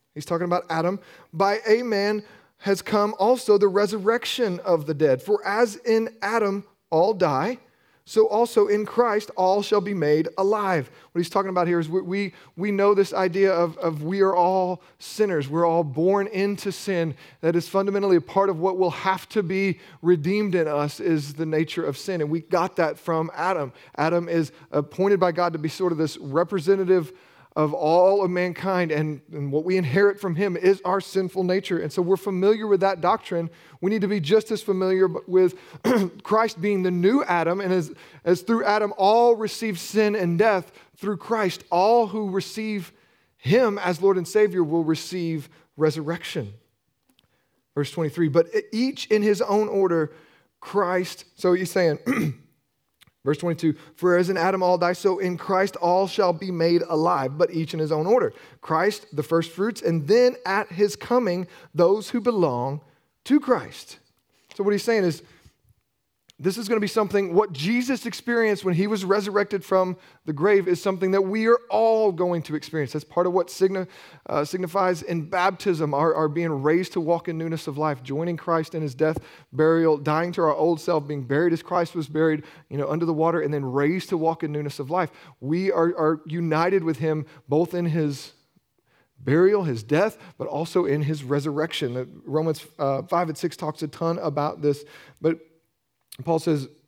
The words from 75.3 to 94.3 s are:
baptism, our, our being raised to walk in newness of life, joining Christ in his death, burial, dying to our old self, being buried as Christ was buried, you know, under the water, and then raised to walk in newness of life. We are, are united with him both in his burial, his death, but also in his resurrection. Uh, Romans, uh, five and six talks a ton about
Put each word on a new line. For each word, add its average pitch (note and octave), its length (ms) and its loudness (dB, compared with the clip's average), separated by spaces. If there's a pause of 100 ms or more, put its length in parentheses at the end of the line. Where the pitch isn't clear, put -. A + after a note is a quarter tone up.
baptism, F3 640 0
our, D#3 200 2
our D#3+ 140 0
being D3+ 340 -4
raised E3+ 300 0
to F#3+ 80 -4
walk E3 280 -2
in D#3+ 100 -6
newness E3 280 -6
of C#3+ 120 -6
life, D3 240 -4
joining D#3 340 -6
Christ E3 380 -2
in D#3+ 80 -6
his C#3 120 -6
death, D#3 220 0 (340)
burial, D#3+ 460 4
dying D#3 360 -2
to E3+ 100 -2
our D#3 120 2
old D#3+ 240 2
self, D3+ 300 -2
being C#3+ 140 -6
buried D3+ 320 0
as E3 80 -4
Christ F3 320 -4
was D#3+ 120 -4
buried, D#3 380 0 (240)
you C3+ 80 -10
know, C#3 100 -4
under D#3+ 200 -2
the E3 80 0
water, E3 260 0
and D3 120 -2
then C#3+ 120 -4
raised C#3+ 460 0
to F3+ 80 -2
walk D#3+ 240 -2
in D3+ 100 -4
newness D3 260 -6
of C#3 120 -10
life. F3 200 -2 (300)
We F3 320 -2
are, E3+ 240 0
are D#3 300 0
united E3+ 580 0
with D#3+ 140 -4
him D#3 260 -4 (240)
both E3 240 0
in F3 140 -4
his D3+ 480 -4 (840)
burial, F#3 440 2
his B2 200 -4
death, D#3+ 360 0 (180)
but - 120 -8
also E3 360 -2
in C#3+ 160 0
his D3 240 -4
resurrection. C#3+ 720 -4
Uh, B2+ 80 -6 (220)
Romans, D#3 400 -2 (120)
uh, C#3 260 0
five F3 260 -2
and D3+ 80 -10
six E3 180 -6
talks D#3 260 -8
a D#3 60 -6
ton E3 300 -4
about D3 420 -4